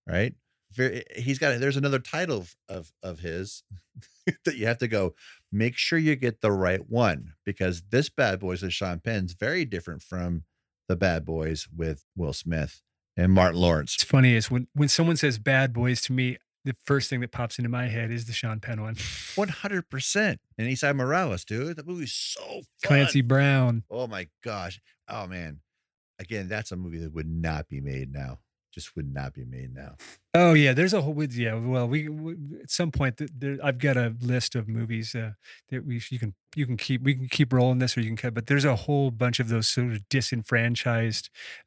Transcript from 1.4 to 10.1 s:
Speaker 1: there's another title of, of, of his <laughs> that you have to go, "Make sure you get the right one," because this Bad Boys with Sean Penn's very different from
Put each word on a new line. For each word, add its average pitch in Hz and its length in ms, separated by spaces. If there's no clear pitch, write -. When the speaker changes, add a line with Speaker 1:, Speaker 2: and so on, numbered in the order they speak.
Speaker 1:
there's 135 200
another 139 200
title 156 380
of, 90 180
of, 90 240
of 87 180
his 87 420
<laughs> - 420
that 147 120
you 107 100
have 117 120
to 123 100
go, 98 260
"Make 113 280
sure - 200
you 156 160
get 123 280
the 104 100
right 95 380
one," 95 420
because 90 420
this 127 220
Bad 101 300
Boys 90 220
with 90 120
Sean 87 260
Penn's 98 320
very 151 320
different 87 380
from 87 420